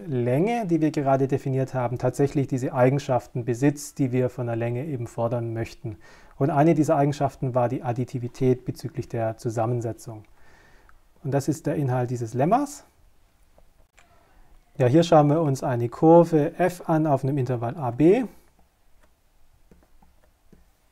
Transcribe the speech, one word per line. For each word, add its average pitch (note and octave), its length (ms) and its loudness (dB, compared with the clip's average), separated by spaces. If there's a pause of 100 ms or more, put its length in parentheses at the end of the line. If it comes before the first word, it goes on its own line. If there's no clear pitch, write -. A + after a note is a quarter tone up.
Länge, D#3 600 0
die E3 120 2
wir D3+ 120 0
gerade C3+ 360 2
definiert C3 460 -2
haben, B2 240 -4
tatsächlich C#3 500 0
diese C3+ 260 -4
Eigenschaften C3 720 0
besitzt, C3 540 -2
die C3 160 0
wir B2+ 160 0
von B2 160 -8
der A#2 100 -4
Länge A#2+ 300 -4
eben B2 220 -8
fordern A#2 460 -4
möchten. A2+ 440 -10 (400)
Und D3 140 0
eine D#3 240 4
dieser D3+ 200 2
Eigenschaften C#3 580 -2
war B2 160 2
die C3+ 140 -4
Additivität B2 840 -2
bezüglich - 440 -10
der A2+ 280 -4
Zusammensetzung. A2+ 840 -6 (1000)
Und C3 80 -6
das C#3 180 -2
ist C3+ 160 -4
der D3 100 -2
Inhalt B2+ 360 -2
dieses A#2 220 -6
Lemmas. G#3+ 520 0 (1900)
Ja, C3+ 80 2
hier D#3 180 6
schauen D#3 240 6
wir D3+ 140 2
uns C3+ 220 -2
eine A#2+ 260 -2
Kurve E3 720 4
f F3 280 -2
an D#3 200 2
auf C3+ 160 0
einem C#3 160 -2
Intervall A#2+ 360 -4
a B2+ 160 -6
b. E3+ 320 4 (2750)